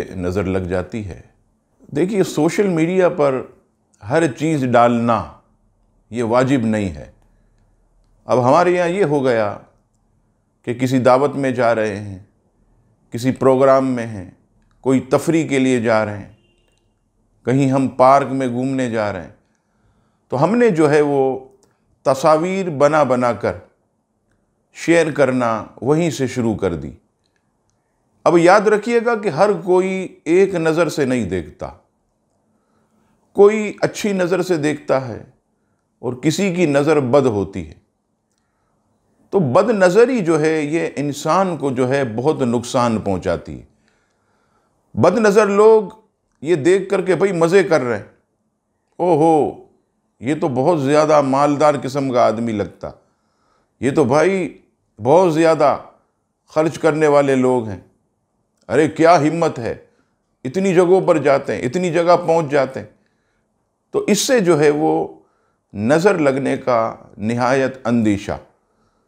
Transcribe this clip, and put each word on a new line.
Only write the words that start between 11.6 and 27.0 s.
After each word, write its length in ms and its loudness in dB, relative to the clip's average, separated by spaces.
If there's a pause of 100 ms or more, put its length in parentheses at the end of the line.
रहे 220 -2
हैं, 320 -14 (840)
किसी 200 -2
प्रोग्राम 540 2
में 180 -6
हैं, 320 -14 (460)
कोई 160 0 (120)
तफरीह 360 0
के 120 -2
लिए 220 2
जा 220 0
रहे 140 -6
हैं, 200 -18 (1080)
कहीं 240 0
हम 180 0 (120)
पार्क 300 4
में 200 -4
घूमने 420 -4
जा 200 -4
रहे 120 -10
हैं, 140 -20 (920)
तो 60 -4
हमने 340 2
जो 160 2
है 160 4
वो 480 -2 (540)
तस्वीर 680 0
बना 340 2
बना 300 0
कर 260 -6 (1160)
शेयर 340 2
करना 720 -2
वहीं 280 0
से 160 -4
शुरू 280 -2
कर 200 -4
दी। 160 -12 (1300)